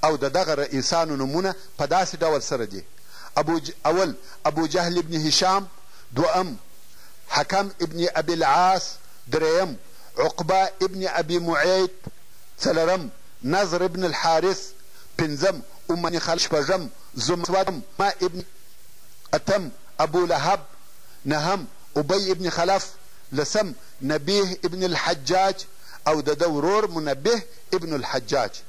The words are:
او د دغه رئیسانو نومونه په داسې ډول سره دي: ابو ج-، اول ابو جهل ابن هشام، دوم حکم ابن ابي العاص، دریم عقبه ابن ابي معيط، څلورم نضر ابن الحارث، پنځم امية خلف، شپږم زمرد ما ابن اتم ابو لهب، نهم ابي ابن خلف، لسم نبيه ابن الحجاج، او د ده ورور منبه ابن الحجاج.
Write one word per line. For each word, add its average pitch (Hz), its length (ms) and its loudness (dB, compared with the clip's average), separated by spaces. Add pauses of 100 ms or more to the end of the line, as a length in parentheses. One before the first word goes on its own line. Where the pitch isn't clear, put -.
او 156 120 4
د 139 120 0
دغه 160 260 2
رئیسانو 143 600 0
نومونه 160 380 0 (240)
په 147 80 0
داسې 175 300 2
ډول 156 240 2
سره 123 240 -2
دي: 98 180 -8 (540)
ابو 160 220 2
ج-، 147 140 -6 (140)
اول 170 280 4 (300)
ابو 156 220 2
جهل 175 320 2
ابن 160 280 -2
هشام، 185 420 2 (440)
دوم 170 440 2 (720)
حکم 190 420 2 (100)
ابن 170 340 0
ابي 160 200 2
العاص، 170 500 4 (420)
دریم 160 500 2 (420)
عقبه 170 520 4 (120)
ابن 190 260 0
ابي 165 300 0
معيط، 170 520 4 (720)
څلورم 165 480 2 (340)
نضر 175 400 2
ابن 185 200 0
الحارث، 165 560 4 (580)
پنځم 160 380 2 (340)
امية 170 280 0
خلف، 165 300 0
شپږم 156 400 2 (260)
زمرد 175 680 0 (160)
ما 196 140 2 (100)
ابن 180 200 -2 (920)
اتم 175 360 0 (300)
ابو 165 260 4
لهب، 165 340 2 (680)
نهم 156 400 0 (300)
ابي 185 360 2
ابن 175 180 0
خلف، 185 360 2 (460)
لسم 151 400 2 (300)
نبيه 180 640 2
ابن 180 200 0
الحجاج، 180 800 2 (420)
او 156 140 4
د 147 180 0
ده 170 100 4
ورور 175 420 4
منبه 160 520 0 (300)
ابن 165 220 -2
الحجاج. 123 560 0 (180)